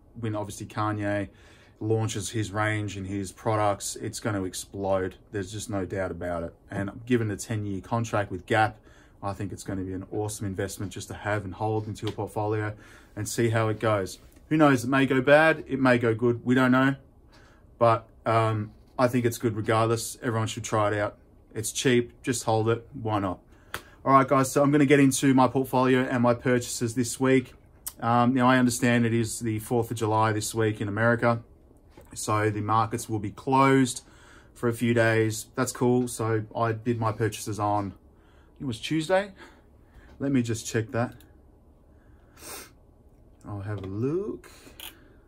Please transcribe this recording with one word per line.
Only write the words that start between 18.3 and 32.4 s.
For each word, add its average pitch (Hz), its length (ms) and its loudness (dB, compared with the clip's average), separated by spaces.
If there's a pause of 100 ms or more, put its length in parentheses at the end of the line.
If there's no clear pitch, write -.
I 131 80 4
think 123 180 2
it's 113 140 0
good 110 180 -2
regardless. 113 640 0
Everyone 113 280 -2
should 110 160 -8
try 107 240 0
it 104 100 -2
out. 104 200 -4 (360)
It's 113 160 -6
cheap. 120 520 0
Just 127 220 -4
hold 110 260 0
it. 113 240 -2
Why 110 240 -4
not? 95 200 -4 (680)
All 131 80 4
right, 135 120 6
guys. 135 240 2
So 143 120 4
I'm 143 80 4
gonna 147 160 6
get 143 140 6
into 135 340 4
my 127 140 6
portfolio 127 520 2
and 127 220 0
my 120 100 4
purchases 120 640 -2
this 123 260 -2
week. 131 320 4 (480)
Um, 120 320 4
now, 127 160 4
I 131 80 6
understand 120 480 2
it 113 80 0
is 113 280 -2
the 110 180 -2
fourth 117 320 -2
of 113 80 -6
July 110 340 2
this 104 220 -4
week 107 260 0
in 107 80 -4
America, 117 540 2 (720)
so 107 340 0